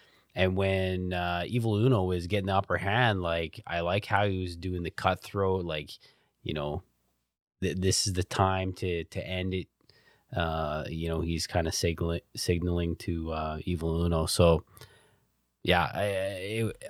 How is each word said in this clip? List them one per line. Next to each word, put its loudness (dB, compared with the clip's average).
and 2
when, 0
uh, -2
Evil 0
Uno 4
was 0
getting 0
the 2
upper 2
hand, 2
like, -2
I -4
like 0
how 2
he 0
was -6
doing -4
the -4
cutthroat, 0
like, -6
you -4
know, -4
th-, 0
this 2
is -2
the 0
time 2
to, -4
to -10
end -2
it. -4
Uh, 0
you -4
know, 0
he's -2
kinda 0
signaling, -2
signaling 0
to, -4
uh, -4
Evil 0
Uno. 2
So, 6
yeah, 4
I, -4
I, 0
it, -4